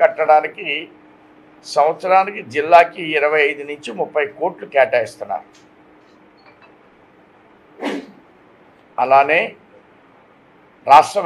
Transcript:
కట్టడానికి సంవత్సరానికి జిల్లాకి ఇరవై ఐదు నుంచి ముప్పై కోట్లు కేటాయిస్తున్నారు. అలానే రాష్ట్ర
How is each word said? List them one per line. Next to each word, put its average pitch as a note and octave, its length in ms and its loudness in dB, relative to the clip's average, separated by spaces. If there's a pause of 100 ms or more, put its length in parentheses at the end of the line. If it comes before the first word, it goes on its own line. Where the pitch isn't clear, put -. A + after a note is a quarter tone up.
కట్టడానికి D#3 640 0 (1080)
సంవత్సరానికి F#3 680 0 (140)
జిల్లాకి E3+ 480 2 (140)
ఇరవై D3+ 300 0
ఐదు C#3+ 220 -6
నుంచి D3 220 -14 (100)
ముప్పై D3+ 220 -4 (120)
కోట్లు F3 400 -10
కేటాయిస్తున్నారు. A#2 720 -2 (3500)
అలానే C#3 360 2 (1500)
రాష్ట్ర D3+ 360 6